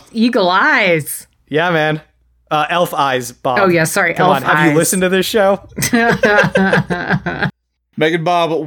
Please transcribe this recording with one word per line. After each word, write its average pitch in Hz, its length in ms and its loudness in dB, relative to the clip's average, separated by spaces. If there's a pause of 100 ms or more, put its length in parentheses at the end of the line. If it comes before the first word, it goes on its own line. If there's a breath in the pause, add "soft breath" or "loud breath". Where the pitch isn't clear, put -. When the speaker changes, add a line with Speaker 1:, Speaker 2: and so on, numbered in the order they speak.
(120)
Speaker 1:
eagle 226 360 0
eyes. 196 800 0 (220)
Speaker 2:
Yeah, 160 220 0
man. 156 300 -2 (520)
Uh, 151 180 0
elf 175 240 -2
eyes, 127 380 -2
Bob. 127 280 -4
Speaker 1:
Oh, 196 80 2
yeah, 165 160 2
sorry, 170 300 -2
Speaker 2:
Come 160 140 2
Speaker 1:
elf 147 80 4
Speaker 2:
on, 131 60 -4
have 139 160 0
Speaker 1:
eyes. 151 140 4
Speaker 2:
you 151 60 2
listened 185 240 0
to 185 60 0
this 185 180 0
show? 196 420 0 (220)
Speaker 1:
<laughs> 190 1600 0 (460)
Speaker 3:
Megan 165 280 0
Bob, 170 280 0 (140)